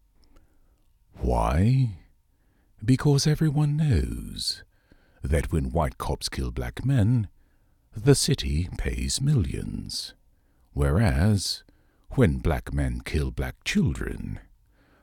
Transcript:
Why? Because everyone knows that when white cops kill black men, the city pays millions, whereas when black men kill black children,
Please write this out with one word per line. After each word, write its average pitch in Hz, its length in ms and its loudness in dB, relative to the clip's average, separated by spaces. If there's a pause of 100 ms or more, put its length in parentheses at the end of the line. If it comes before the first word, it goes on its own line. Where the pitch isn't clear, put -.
(1200)
Why? 82 800 2 (880)
Because 139 420 4
everyone 151 500 2
knows 69 880 -2 (580)
that 76 300 0
when 69 200 0
white 76 240 0
cops - 320 -6
kill 64 220 -6
black 62 340 -8
men, 120 440 2 (680)
the 123 180 6
city 82 600 0
pays 65 440 -2
millions, 95 960 -2 (580)
whereas 82 880 2 (480)
when 82 280 4
black 69 360 -2
men 64 300 -2
kill 71 260 -2
black - 340 -8
children, - 760 -2 (640)